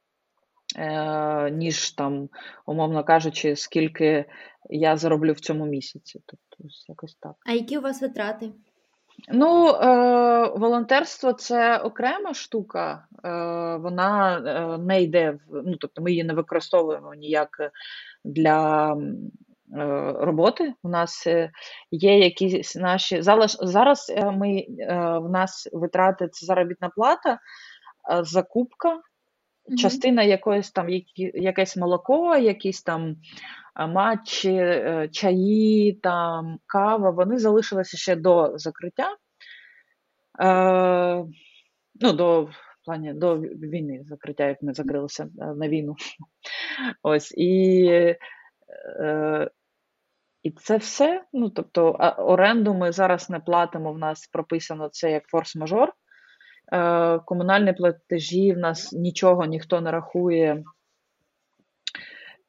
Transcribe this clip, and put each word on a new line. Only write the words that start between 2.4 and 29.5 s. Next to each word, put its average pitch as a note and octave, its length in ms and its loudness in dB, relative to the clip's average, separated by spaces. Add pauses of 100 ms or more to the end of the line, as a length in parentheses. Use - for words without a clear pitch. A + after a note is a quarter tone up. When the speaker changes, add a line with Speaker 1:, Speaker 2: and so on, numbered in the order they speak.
Speaker 1:
умовно D#3 380 -2
кажучи, D#3 520 2
скільки D#3 680 0 (440)
я D#3 280 2
зароблю D#3 360 2
в D3 60 -12
цьому D3+ 260 -4
місяці. D3 600 -10
Тобто, - 420 -20
ось - 220 -20
якось D#3+ 260 -18
так. - 180 -18 (160)
Speaker 2:
А - 20 -2
які A#3 260 -2
у C#4+ 40 -6
вас C4 200 -8
витрати? A3 500 -8 (840)
Speaker 1:
Ну, E4 340 6
е, A#3+ 880 6
волонтерство — A#3+ 800 0
це A#3 440 2
окрема D4+ 560 -4
штука, E3+ 720 -8 (180)
е, F3+ 40 -8 (480)
вона, F3+ 600 0
е, E3 400 -4
не F3+ 240 2
йде E3 300 2
в, D3 340 -10
ну, F3+ 120 -4
тобто D3+ 240 -12
ми F3 100 -2
її E3+ 120 -2
не D#3+ 100 -4
використовуємо D#3+ 800 -2
ніяк D3+ 360 -2 (720)
для, D#3 680 2
м, C#3+ 400 -8 (460)
е, C#3+ 420 -4
роботи. G#3+ 540 0 (100)
У F3+ 60 -8
нас, E3+ 380 -4
е, E3 240 0 (400)
є G3+ 280 6
якісь F#3 560 2
наші, F3+ 460 -2
залиш-, G#3+ 400 4
зараз, A3+ 560 2
е, G3+ 140 0
ми, G3 260 -2
е, - 80 -6 (520)
в E3 120 -6
нас F#3 440 -4
витрати — F3+ 580 0
це - 140 -18
заробітна F3+ 500 -2
плата, B3+ 440 0 (760)
е, F3 100 0
закупка, A#3+ 760 -2 (680)